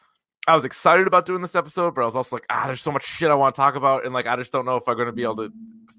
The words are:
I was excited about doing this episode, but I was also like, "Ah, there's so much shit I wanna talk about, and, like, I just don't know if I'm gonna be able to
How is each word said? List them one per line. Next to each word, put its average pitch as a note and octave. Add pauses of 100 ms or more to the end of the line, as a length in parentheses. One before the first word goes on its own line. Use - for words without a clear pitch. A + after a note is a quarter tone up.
(480)
I E3
was C#3
excited F3
about F3+
doing F#3
this F3+
episode, E3+
but C3
I A#2+
was A2+
also B2+
like, -
"Ah, A#2+
there's C3
so D3+
much C#3
shit -
I D3
wanna C3+
talk C#3
about, C3+
and, B2+
like, B2
I A#2+
just B2
don't B2+
know B2+
if A#2+
I'm A#2
gonna A#2+
be A#2+
able A2
to A2 (460)